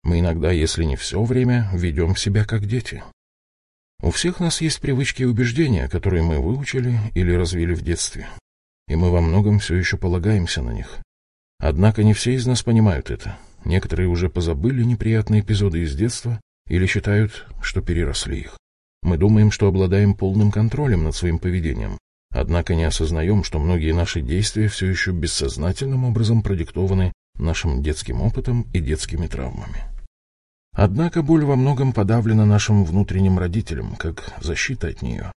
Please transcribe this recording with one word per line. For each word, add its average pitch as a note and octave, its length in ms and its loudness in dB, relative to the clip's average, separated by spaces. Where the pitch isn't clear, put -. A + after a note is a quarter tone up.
мы E2+ 160 2
иногда, E2+ 320 0
если E2 320 0
не C#2+ 140 0
всё - 260 -4
время, B2 500 2
ведём F2 440 0
себя G#2 280 0
как G#2 220 -2
дети. - 380 -6
У F2 80 2
всех F3 300 -4
нас E3+ 200 0
есть D#3+ 200 -2
привычки C#3 420 -2
и B2+ 40 2
убеждения, A#2 640 0
которые F2+ 360 0
мы D#2 160 2
выучили B2 580 -2
или F2 180 2
развили F2 420 0
в D#2 80 -4
детстве, - 460 -6
и D#2 80 0
мы F2 160 4
во F2 80 4
многом G2+ 400 4
всё F2 160 -2
ещё F#2 200 0
полагаемся F2+ 640 0
на A#1 120 -4
них. A1 260 -8
Однако G#2 420 2
не G#2+ 100 6
все B2 220 0
из B2+ 120 -2
нас B2+ 160 0
понимают G#2+ 480 2
это. - 280 -8
Некоторые F2+ 440 0
уже F2 200 0
позабыли F2 560 0
неприятные A2 560 2
эпизоды G2+ 420 0
из D2 120 -4
детства A2+ 460 -4
или F#2 180 2
считают, G#2 600 0
что - 180 -4
переросли C#2 600 -4
их. - 180 -16
Мы F2 140 0
думаем, G#2+ 340 6
что G2+ 180 2
обладаем G2 460 4
полным G2+ 360 2
контролем A2 540 0
над D#2 100 -2
своим E2 240 0
поведением, D2 600 -2
однако E2+ 440 0
не E2 100 2
осознаём, E2 580 0
что - 160 -4
многие D#2+ 340 2
наши E2+ 280 0
действия G2 480 0
всё F#2+ 180 -4
ещё F#2 260 0
бессознательным F2+ 920 -2
образом A2+ 380 2
продиктованы F#2 680 0
нашим D#2 440 -2
детским - 380 -4
опытом A#2+ 520 -2
и F2+ 80 0
детскими D#2 460 -4
травмами. - 580 -8
Однако D#3 500 2
боль D3+ 220 4
во C#3 120 2
многом C3 360 2
подавлена A2 520 2
нашим G#2 400 6
внутренним F#2+ 540 2
родителем, F2 580 -4
как - 440 -8
защита - 480 -4
от - 140 -8
неё. B1 360 -6